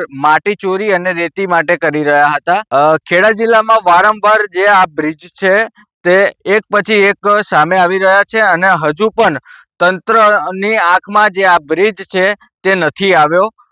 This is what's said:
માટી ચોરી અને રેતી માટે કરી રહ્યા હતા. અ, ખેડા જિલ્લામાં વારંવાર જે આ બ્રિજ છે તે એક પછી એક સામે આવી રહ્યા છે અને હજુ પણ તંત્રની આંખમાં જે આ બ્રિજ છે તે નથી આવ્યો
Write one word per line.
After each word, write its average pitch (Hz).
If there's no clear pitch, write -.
માટી 151
ચોરી 196
અને 180
રેતી 170
માટે 170
કરી 151
રહ્યા 147
હતા. 156
અ, 151
ખેડા 180
જિલ્લામાં 226
વારંવાર 214
જે 185
આ 208
બ્રિજ 156
છે 190
તે 190
એક 208
પછી 208
એક 202
સામે 175
આવી 180
રહ્યા 190
છે -
અને 185
હજુ 180
પણ 185
તંત્રની 190
આંખમાં 202
જે 196
આ 180
બ્રિજ 165
છે 190
તે -
નથી 185
આવ્યો 165